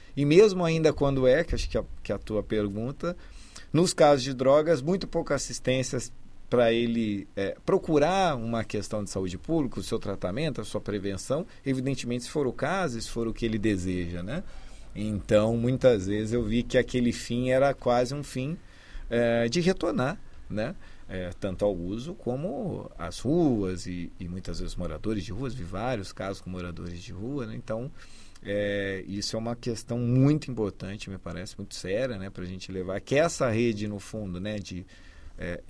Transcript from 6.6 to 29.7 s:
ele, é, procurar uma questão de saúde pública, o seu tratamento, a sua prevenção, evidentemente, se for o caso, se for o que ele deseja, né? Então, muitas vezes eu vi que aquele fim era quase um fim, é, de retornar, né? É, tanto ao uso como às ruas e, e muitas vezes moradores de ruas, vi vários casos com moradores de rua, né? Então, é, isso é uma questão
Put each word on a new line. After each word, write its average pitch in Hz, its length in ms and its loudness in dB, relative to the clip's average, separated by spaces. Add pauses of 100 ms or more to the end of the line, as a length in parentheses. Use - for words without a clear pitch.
ele, 117 640 0
é, 98 180 0 (120)
procurar 170 680 4
uma 113 300 -2
questão 104 400 -4
de 95 60 -8
saúde 92 260 -2
pública, 151 420 0
o 98 40 -2
seu 110 160 -2
tratamento, 104 640 -2
a - 20 -6
sua 101 160 -4
prevenção, 101 640 -2 (200)
evidentemente, 127 580 -2
se - 60 -10
for 147 160 0
o 117 60 0
caso, 156 460 -2
se 110 120 -8
for 113 180 -2
o 107 60 -4
que - 100 -4
ele 110 140 0
deseja, 90 640 0
né? 135 200 -4 (540)
Então, 107 580 4
muitas 117 520 4
vezes 107 260 0
eu 120 100 2
vi 113 200 2
que 127 160 2
aquele 120 340 4
fim 123 380 -2
era 131 240 4
quase 123 400 2
um 147 100 -6
fim, 135 320 -4 (540)
é, 117 400 2
de 165 100 0
retornar, 175 580 0 (300)
né? 113 260 -4 (360)
É, 90 200 -6 (100)
tanto 98 240 -2
ao 104 100 4
uso 107 400 -6
como 151 840 -6
às 85 200 -8
ruas 117 680 2
e, 87 340 -6
e 90 80 -8
muitas 90 320 -6
vezes 87 140 -4
moradores 90 500 -4
de - 80 -8
ruas, 120 220 -6
vi 127 100 -8
vários 98 480 -4
casos 95 300 -8
com 90 80 -10
moradores 87 520 -8
de 85 100 -12
rua, 117 340 -6
né? 110 80 -10
Então, 120 360 -6 (520)
é, 101 680 -2
isso 101 260 -4
é 110 40 -2
uma 117 180 -4
questão 120 420 -4